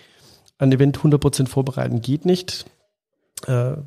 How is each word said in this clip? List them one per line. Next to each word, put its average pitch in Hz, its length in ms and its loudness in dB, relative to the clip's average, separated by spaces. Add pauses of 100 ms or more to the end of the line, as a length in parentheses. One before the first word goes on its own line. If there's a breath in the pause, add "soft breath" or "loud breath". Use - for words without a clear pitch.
(580 loud breath)
Ein 135 140 4
Event 139 320 2
hundert 147 160 4
Prozent 135 280 0
vorbereiten 127 540 -2
geht 143 220 -4
nicht. 180 400 -2 (800)
Äh, 127 300 -2 (100)